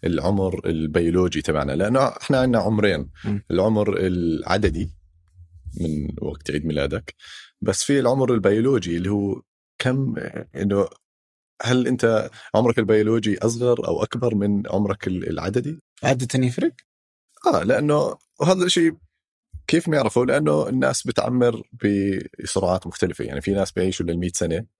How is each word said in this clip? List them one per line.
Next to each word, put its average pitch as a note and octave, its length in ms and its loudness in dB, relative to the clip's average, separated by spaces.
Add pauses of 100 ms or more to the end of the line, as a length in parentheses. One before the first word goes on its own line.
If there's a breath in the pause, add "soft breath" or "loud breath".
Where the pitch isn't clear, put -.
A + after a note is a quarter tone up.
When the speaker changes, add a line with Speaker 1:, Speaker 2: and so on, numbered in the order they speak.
Speaker 1:
العمر F2+ 600 0
البيولوجي E2 760 2
تبعنا؟ C#2+ 300 -2
لأنه G2+ 280 0
إحنا C3+ 400 0
عنا B2+ 200 2
عمرين، G2 500 0 (160 loud breath)
Speaker 2:
مم. G#2 260 -4
Speaker 1:
العمر G#2 460 2
العددي F2+ 920 0 (920)
من D2+ 260 -2 (140)
وقت C#2+ 300 -8
عيد C#2+ 140 -4
ميلادك، D2+ 500 -4 (460 loud breath)
بس - 220 -2
في C#3 160 2
العمر B2+ 340 2
البيولوجي G#2 640 2
اللي F2+ 120 -2
هو G2+ 320 -2 (380)
كم، C3 360 0 (400)
إنه G2 320 2 (760)
هل B2 240 2
أنت A2+ 420 0 (260 loud breath)
عمرك A#2 240 4
البيولوجي G#2+ 580 2
أصغر A#2 500 0
أو - 160 0
أكبر A#2 320 -2
من G2+ 320 0
عمرك G2+ 400 -2
ال-، F#2 220 -4
العددي؟ B2 500 -4 (240)
Speaker 2:
عادة B2+ 420 0
يفرق؟ B2+ 280 0 (720)
Speaker 1:
آه، G2 180 2
لأنه، D3 540 2 (220)
وهذا F3+ 260 4
الشيء E3+ 280 2 (720)
كيف E3+ 200 2
نعرفه؟ C3 380 2
لأنه D3+ 440 2
الناس C3 380 0
بتعمر A#2+ 540 0 (120)
بسرعات G2 1120 -2
مختلفة، - 380 -4
يعني C2 160 -6
في G2 100 -4
ناس G2 200 0
بيعيشوا F2+ 340 -2
للمية F2 280 -4
سنة E2+ 320 -4 (140)